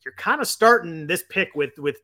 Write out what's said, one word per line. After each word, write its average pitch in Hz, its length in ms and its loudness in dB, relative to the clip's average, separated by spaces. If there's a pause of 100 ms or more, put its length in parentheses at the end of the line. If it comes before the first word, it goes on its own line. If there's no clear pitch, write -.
You're 131 120 -16
kinda 269 280 -2
starting 170 640 2
this 170 240 -4
pick - 240 -4
with, 143 240 -4
with, 143 260 -4